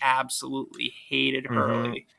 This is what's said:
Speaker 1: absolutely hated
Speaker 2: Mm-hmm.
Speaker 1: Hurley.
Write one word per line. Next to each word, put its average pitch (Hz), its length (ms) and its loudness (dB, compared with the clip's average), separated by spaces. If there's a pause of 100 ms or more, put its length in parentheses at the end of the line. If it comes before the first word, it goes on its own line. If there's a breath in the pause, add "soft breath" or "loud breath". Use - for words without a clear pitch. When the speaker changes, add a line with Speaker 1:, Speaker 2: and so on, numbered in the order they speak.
Speaker 1:
absolutely 131 960 0 (140)
hated 135 380 2
Speaker 2:
Mm-hmm. 123 80 -2
Speaker 1:
Hurley. 117 520 0 (120)